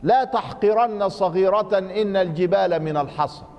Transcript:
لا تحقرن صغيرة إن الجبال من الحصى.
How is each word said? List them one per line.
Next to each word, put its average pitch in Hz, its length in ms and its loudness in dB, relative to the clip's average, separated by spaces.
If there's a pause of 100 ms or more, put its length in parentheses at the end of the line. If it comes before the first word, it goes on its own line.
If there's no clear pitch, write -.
لا 220 200 4
تحقرن 214 840 0
صغيرة 190 680 0
إن 190 380 -2
الجبال 180 640 2
من 156 180 -4
الحصى. 147 460 -4 (160)